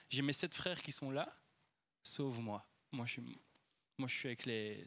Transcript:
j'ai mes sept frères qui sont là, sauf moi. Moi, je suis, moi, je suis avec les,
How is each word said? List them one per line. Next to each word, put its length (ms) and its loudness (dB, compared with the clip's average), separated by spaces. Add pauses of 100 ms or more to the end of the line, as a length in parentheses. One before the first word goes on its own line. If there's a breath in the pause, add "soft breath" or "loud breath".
j'ai 120 2
mes 120 4
sept 200 2
frères 280 0
qui 100 -4
sont 180 -2
là, 220 0 (720)
sauf 340 0
moi. 300 -2 (240)
Moi, 140 -2
je 80 0
suis, 260 -6 (580)
moi, 120 0
je 60 2
suis 120 0
avec 180 -2
les, 420 0